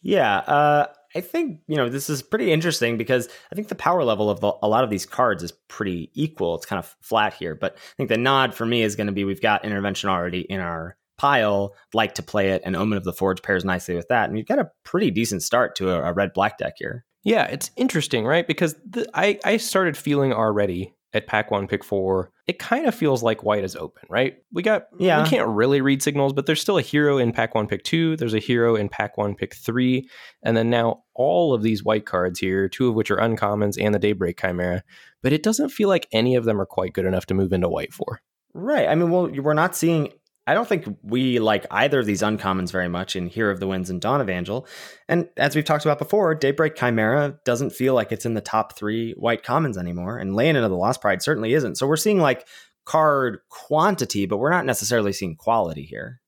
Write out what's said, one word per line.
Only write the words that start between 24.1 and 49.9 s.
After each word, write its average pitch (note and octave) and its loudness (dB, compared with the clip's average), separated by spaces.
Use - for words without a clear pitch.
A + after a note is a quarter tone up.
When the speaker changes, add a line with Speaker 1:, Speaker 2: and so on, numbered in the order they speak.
Speaker 2:
right? B2 0
We F3+ -4
got, G#3+ 0
Speaker 1:
Yeah. E3 4
Speaker 2:
we D#3+ 2
can't - 2
really B2+ 4
read C3+ 2
signals, C#3 0
but C#3 -2
there's D3+ 0
still G3+ 0
a C#3 0
hero D3 2
in A#2+ 2
pack A2+ -2
one, G#2+ 0
pick G#2 -4
two. E3 0
There's B2 -2
a A2 2
hero A#2 2
in G2+ 0
pack - -4
one, G#2 -2
pick - -8
three. B2+ 0
And A2+ 2
then A2+ 2
now A#2 0
all D3 2
of G#2+ 0
these A2 0
white G#2+ 0
cards F2+ 0
here, F#2+ 0
two B2+ 0
of A2+ 0
which G#2+ 0
are G2+ 2
uncommons G#2 0
and G#2 2
the G2+ 0
Daybreak F#2+ 0
Chimera, F2+ -2
but C3 2
it D#3 0
doesn't C4+ 0
feel G#3 0
like F#3 2
any A#2+ 2
of A#2+ 2
them G#2+ 2
are F#2+ -2
quite F#2 -4
good F#2 0
enough F#2 0
to F#2+ -2
move F#2+ 2
into F2+ 2
white D#2+ -6
for. - -8
Speaker 1:
Right. G3+ 0
I G#2 2
mean, E3+ 2
well, F3 2
we're C#3 -2
not E3+ 2
seeing, D#3+ 0
I C#3+ 4
don't A#3 0
think F#3+ 0
we B2 0
like G#2+ 2
either C3+ 4
of A#2 2
these G2+ 0
uncommons G2 0
very F2+ -2
much F2+ -6
in F2+ -4
Hero G#2 0
of F#2 -4
the F#2+ -4
Winds F#2 -4
and F2+ -6
Dawn B2 0
Evangel. F#2+ -4
And E3+ 0
as C#3 2
we've D3 2
talked D3+ 0
about D3 2
before, E3 2
Daybreak D3+ 0
Chimera B2 2
doesn't B2 0
feel C3 0
like A2+ 0
it's G#2+ -8
in A#2 -2
the G#2 -2
top - -2
three A2 -4
white A2+ -2
commons C3 0
anymore. F2 -6